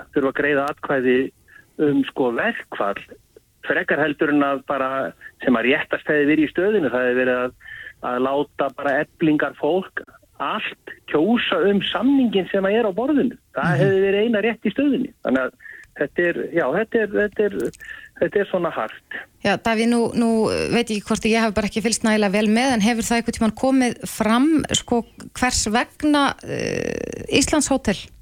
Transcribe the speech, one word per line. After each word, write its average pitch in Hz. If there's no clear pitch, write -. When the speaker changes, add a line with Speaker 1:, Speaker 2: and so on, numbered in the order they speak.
Speaker 1:
þurfa 135
að -
greiða 139
atkvæði 131
um, 143
sko, 131
verkfall. 117
Frekar 160
heldur 151
en 147
að 139
bara, 131
sem 123
að 117
réttast -
hefði 147
verið 156
í -
stöðinu, 175
það 127
hefði 123
verið 127
að, 127
að 123
láta 139
bara 143
Eflingar 151
fólk 170
allt -
kjósa 190
um 202
samninginn 208
sem 196
að 202
er 233
á 196
borðinu. 240
Það 151
Speaker 2:
Mhm. -
Speaker 1:
hefði 190
verið 196
eina 220
rétt 220
í 202
stöðinni. 269
Þannig 127
að -
þetta -
er, 175
já, 160
þetta 196
er, 214
þetta 208
er, 196
þetta 175
er 190
svona 175
hart. -
Speaker 3:
Já, 202
Davíð, 226
nú, 240
nú 233
veit 233
ég 214
ekki 196
hvort 220
ég 220
hef 220
bara 214
ekki 214
fylgst 226
nægilega 214
vel 214
með, 240
en 220
hefur 226
það 233
einhvern 233
tímann 220
komið 262
fram, 226
sko, -
hvers -
vegna, 285
eh, 50
Íslandshótel 269